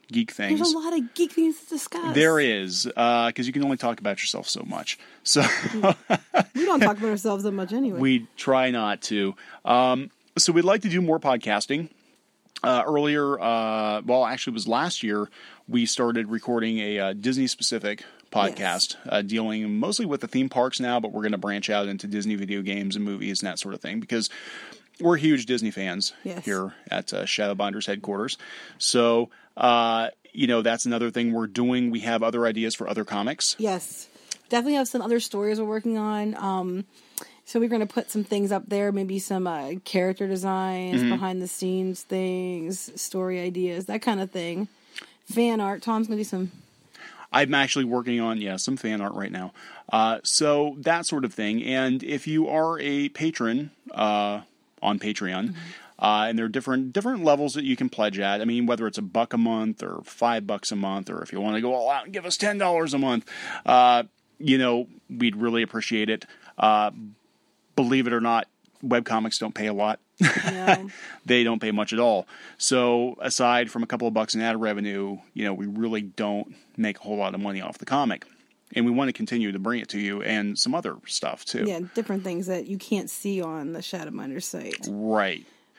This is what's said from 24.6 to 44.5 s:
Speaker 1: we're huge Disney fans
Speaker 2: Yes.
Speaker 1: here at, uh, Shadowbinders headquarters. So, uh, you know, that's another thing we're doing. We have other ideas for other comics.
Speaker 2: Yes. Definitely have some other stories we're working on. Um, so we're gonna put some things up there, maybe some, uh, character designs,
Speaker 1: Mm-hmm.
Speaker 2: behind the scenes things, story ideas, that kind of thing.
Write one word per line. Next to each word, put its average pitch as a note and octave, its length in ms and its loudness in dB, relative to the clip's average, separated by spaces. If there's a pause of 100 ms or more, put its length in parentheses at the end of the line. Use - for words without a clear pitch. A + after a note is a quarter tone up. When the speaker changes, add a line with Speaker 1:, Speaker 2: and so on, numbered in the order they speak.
Speaker 1:
we're E3+ 160 6
huge C#3+ 300 4
Disney A2+ 240 0
fans G2 420 -4 (120)
Speaker 2:
Yes. F3+ 200 -10
Speaker 1:
here F#2+ 300 -2 (160)
at, - 240 -4
uh, G2 80 -4
Shadowbinders G2+ 640 -2
headquarters. G2+ 500 -6 (420)
So, A#2 520 4 (260)
uh, A#2 520 4 (240)
you B2+ 160 2
know, A#2 140 4
that's A2+ 220 2
another A#2+ 260 0
thing A#2 220 0
we're A#2 140 0
doing. B2 440 2
We A#2 100 -4
have A2+ 220 0
other A#2 220 2
ideas A2+ 300 0
for G#2+ 140 -6
other G#2+ 160 -2
comics. G#2+ 540 -2
Speaker 2:
Yes. G3 500 -4 (420)
Definitely B3 240 2
have C4+ 140 0
some B3 140 -4
other A#3 180 0
stories G#3+ 400 -2
we're G#3+ 60 -2
working A3 320 -2
on. G#3+ 380 -2
Um, F#3 480 -2 (600)
so - 140 -4
we're A#3 100 2
gonna A3 160 0
put - 240 -6
some G#3+ 140 -2
things G3+ 280 0
up G3 160 -2
there, G3+ 240 0
maybe G3 260 -4
some, F#3 280 -2
uh, D3+ 260 -6 (140)
character F#3 420 0
designs, F#3+ 720 -2
Speaker 1:
Mm-hmm. A#3+ 100 2
Speaker 2:
behind F#3 300 -2
the F3+ 80 -6
scenes F#3 540 -4
things, F#3 1000 -4
story F#3 400 -4
ideas, F3+ 460 -4
that G#3+ 160 -6
kind G#3 180 0
of F#3+ 100 -4
thing. F3 380 -4 (640)